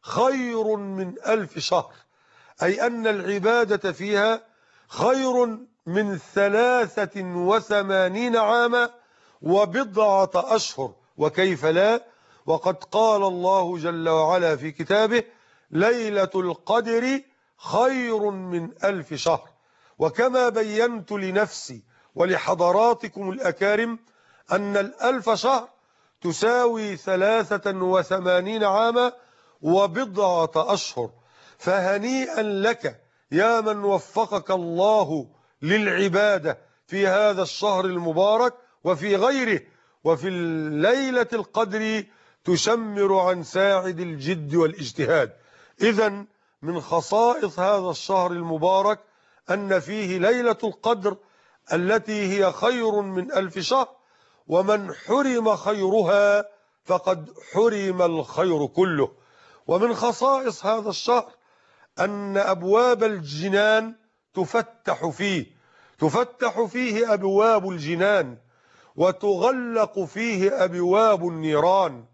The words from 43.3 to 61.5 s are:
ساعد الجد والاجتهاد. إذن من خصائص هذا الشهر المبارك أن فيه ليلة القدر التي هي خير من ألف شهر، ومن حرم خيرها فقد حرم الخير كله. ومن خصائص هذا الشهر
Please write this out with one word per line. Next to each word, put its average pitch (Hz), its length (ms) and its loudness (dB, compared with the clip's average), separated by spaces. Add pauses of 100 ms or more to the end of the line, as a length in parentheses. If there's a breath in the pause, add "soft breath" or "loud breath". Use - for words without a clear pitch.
ساعد 185 560 0
الجد 156 560 -6
والاجتهاد. 156 800 0 (480 soft breath)
إذن 208 460 0 (340)
من 165 200 -6
خصائص 202 800 0
هذا 190 300 2
الشهر 180 420 -2
المبارك 175 680 0 (500 soft breath)
أن 196 300 0
فيه 190 380 -4
ليلة 233 460 2
القدر 208 540 -2 (560 soft breath)
التي 208 540 -2
هي 190 240 2
خير 226 500 0
من 190 300 -6
ألف 190 280 -4
شهر، 247 280 0 (600 soft breath)
ومن 190 460 0
حرم 233 600 0
خيرها 202 920 2 (380 soft breath)
فقد 180 460 -2 (240)
حرم 196 480 2
الخير 165 680 0
كله. 160 440 0 (560 soft breath)
ومن 202 280 2
خصائص 240 680 0
هذا 214 240 -2
الشهر 233 420 -2 (680 soft breath)